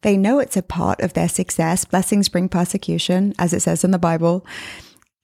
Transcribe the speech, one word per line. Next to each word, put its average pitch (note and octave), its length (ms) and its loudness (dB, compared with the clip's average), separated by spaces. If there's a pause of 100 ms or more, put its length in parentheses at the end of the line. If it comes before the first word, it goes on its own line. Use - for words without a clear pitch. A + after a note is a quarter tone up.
They G3+ 140 4
know G#3 220 4
it's - 180 -2
a F3+ 60 0
part - 380 -4
of F3 140 -2
their E3+ 140 0
success. F3 560 -2
Blessings F#3+ 440 0
bring F3+ 200 -2
persecution, F3+ 880 0
as F3 160 0
it - 80 0
says E3 220 0
in F3+ 80 2
the F#3 80 2
Bible. E3+ 480 0 (760)